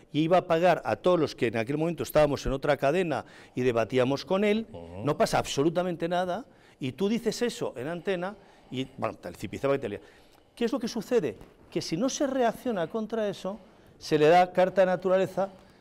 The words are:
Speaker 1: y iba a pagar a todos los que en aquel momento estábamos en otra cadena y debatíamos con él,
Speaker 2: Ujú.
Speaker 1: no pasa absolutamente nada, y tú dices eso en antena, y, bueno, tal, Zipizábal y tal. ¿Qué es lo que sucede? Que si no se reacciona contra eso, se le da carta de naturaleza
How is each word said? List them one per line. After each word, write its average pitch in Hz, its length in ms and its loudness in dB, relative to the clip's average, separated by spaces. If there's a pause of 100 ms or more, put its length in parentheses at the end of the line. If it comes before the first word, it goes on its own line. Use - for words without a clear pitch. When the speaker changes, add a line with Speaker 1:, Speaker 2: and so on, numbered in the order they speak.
(120)
Speaker 1:
y 147 80 0
iba 165 180 4
a 170 80 0
pagar 165 400 4
a 110 100 0
todos 180 240 2
los 131 140 0
que 120 140 0
en 113 100 -2
aquel 117 180 -2
momento 156 280 -2
estábamos 147 420 2
en 143 60 0
otra 143 260 0
cadena 147 480 0 (280)
y 123 80 -2
debatíamos 127 600 2
con 196 200 0
él, 214 280 0
Speaker 2:
Ujú. 87 320 -12
Speaker 1:
no 147 140 0
pasa 190 200 2
absolutamente 170 680 0
nada, 180 380 -2 (340)
y 131 120 -4
tú 196 160 -2
dices 226 340 -2
eso 214 340 -4
en 127 120 -6
antena, 180 460 -6 (360)
y, 131 160 -6 (100)
bueno, 110 220 -4
tal, 90 180 -12
Zipizábal 139 400 -2
y 139 40 -4
tal. 101 200 -6 (540)
¿Qué 233 100 -2
es 226 80 -2
lo 277 60 0
que 226 100 -6
sucede? 196 480 -2 (340)
Que 165 120 -4
si - 160 -4
no 254 100 0
se 269 200 -2
reacciona 233 580 -2
contra 220 420 -4
eso, 190 300 -8 (400)
se - 200 0
le 151 100 6
da 180 240 6
carta 185 300 4
de 185 40 6
naturaleza 185 640 0 (300)